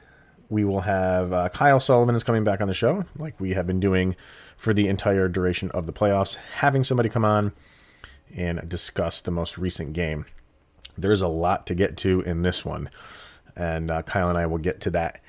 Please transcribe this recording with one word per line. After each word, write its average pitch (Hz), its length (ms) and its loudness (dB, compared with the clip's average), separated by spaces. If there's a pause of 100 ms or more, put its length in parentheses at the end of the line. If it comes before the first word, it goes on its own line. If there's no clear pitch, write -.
(460)
we 107 160 0
will 98 160 0
have, 92 540 0
uh, 90 160 0
Kyle 139 320 4
Sullivan 120 340 4
is 113 80 0
coming 110 220 2
back 101 160 2
on 101 80 0
the 92 40 -2
show, 165 300 0 (140)
like 156 200 -10
we 92 160 -4
have 92 140 -2
been 92 140 0
doing 92 340 2 (400)
for - 180 0
the 101 140 4
entire 98 400 2
duration 90 440 0
of 87 140 -4
the 80 60 -6
playoffs, 98 440 0
having 135 500 0
somebody 120 240 0
come 110 160 0
on 104 260 2 (840)
and 87 360 -4
discuss 85 500 -4
the - 120 -6
most 85 260 -4
recent 85 340 -6
game. 78 340 -4 (720)
There's 98 240 2
a 92 60 0
lot 85 400 0
to 87 80 -2
get 95 220 0
to 92 240 2
in 85 220 -2
this 90 200 0
one, 73 260 -8 (640)
and, 82 380 -4
uh, 80 120 -2
Kyle 90 260 0
and 87 80 0
I 85 80 0
will 82 140 -2
get 82 220 -2
to 90 100 -2
that 82 380 -2